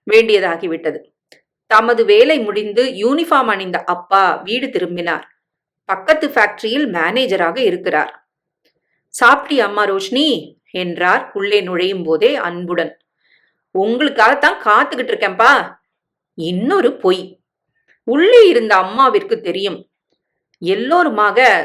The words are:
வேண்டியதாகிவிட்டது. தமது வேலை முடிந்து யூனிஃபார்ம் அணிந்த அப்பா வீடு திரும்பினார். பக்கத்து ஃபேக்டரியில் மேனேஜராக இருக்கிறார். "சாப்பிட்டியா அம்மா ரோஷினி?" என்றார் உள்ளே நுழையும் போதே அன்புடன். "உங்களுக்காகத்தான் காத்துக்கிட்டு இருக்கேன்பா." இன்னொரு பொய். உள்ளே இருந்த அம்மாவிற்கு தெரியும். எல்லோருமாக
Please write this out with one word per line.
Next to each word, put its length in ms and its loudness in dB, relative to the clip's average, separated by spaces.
வேண்டியதாகிவிட்டது. 880 0
தமது 340 2
வேலை 340 6
முடிந்து 440 -4
யூனிஃபார்ம் 560 0
அணிந்த 340 -4
அப்பா 400 0
வீடு 340 -6
திரும்பினார். 560 -6
பக்கத்து 380 0
ஃபேக்டரியில் 600 -2
மேனேஜராக 720 -2
இருக்கிறார். 540 -2
"சாப்பிட்டியா 540 2
அம்மா 180 -2
ரோஷினி?" 420 -2
என்றார் 520 -2
உள்ளே 280 -2
நுழையும் 420 -4
போதே 320 2
அன்புடன். 580 -6
"உங்களுக்காகத்தான் 800 0
காத்துக்கிட்டு 560 0
இருக்கேன்பா." 400 2
இன்னொரு 600 -2
பொய். 260 0
உள்ளே 400 6
இருந்த 280 2
அம்மாவிற்கு 640 0
தெரியும். 400 -6
எல்லோருமாக 800 0